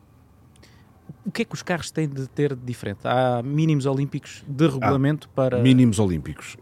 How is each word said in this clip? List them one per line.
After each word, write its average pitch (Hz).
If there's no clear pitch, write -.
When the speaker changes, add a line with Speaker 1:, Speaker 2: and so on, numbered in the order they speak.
Speaker 1:
o 196
que 233
é -
que -
os -
carros 165
têm 160
de 135
ter 143
de 123
diferente? 113
Há 123
mínimos 147
olímpicos 139
de 143
Speaker 2:
Há 156
Speaker 1:
regulamento 135
para 127
Speaker 2:
mínimos 127
olímpicos, 82